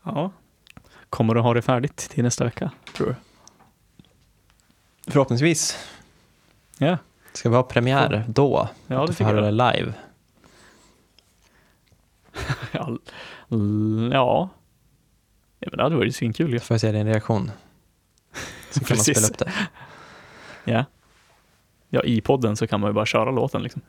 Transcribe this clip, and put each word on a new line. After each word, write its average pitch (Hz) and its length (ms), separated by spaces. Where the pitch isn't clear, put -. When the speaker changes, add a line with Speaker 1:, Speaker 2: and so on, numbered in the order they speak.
Speaker 1:
Ja. 160 220
Kommer 113 240
du 117 60
ha 117 140
det 117 80
färdigt 131 340
till - 280
nästa 123 200
vecka, 123 260
tror - 100
du? 123 80
Speaker 2:
Förhoppningsvis. 143 760
Speaker 1:
Ja. 160 200
Speaker 2:
Ska - 160
vi 117 80
ha 127 60
premiär 123 640
Speaker 1:
Får- 117 60
Speaker 2:
då? - 360
Speaker 1:
Ja, 127 160
Speaker 2:
Att 151 40
Speaker 1:
det - 0
Speaker 2:
du - 0
får 175 60
Speaker 1:
tycker 131 120
Speaker 2:
höra 107 200
Speaker 1:
jag. 104 100
Speaker 2:
det - 40
live? - 160
Speaker 1:
<laughs> - 400
Ja, - 260
l-, 107 600
ja. 135 360
Ja, - 120
men - 60
det - 60
hade 156 140
varit 117 200
svinkul 123 360
ju. 120 80
Speaker 2:
Får - 140
jag 113 60
se 110 120
din 104 140
reaktion? 110 440
Så 139 100
kan 135 80
man 120 80
Speaker 1:
Precis. 113 220
Speaker 2:
spela 107 140
upp - 60
det. - 140
Speaker 1:
Ja. 117 120
Ja, - 160
i 117 160
podden 120 360
så 113 100
kan 104 140
man 104 100
ju 104 40
bara 107 120
köra 113 240
låten, 127 320
liksom. - 260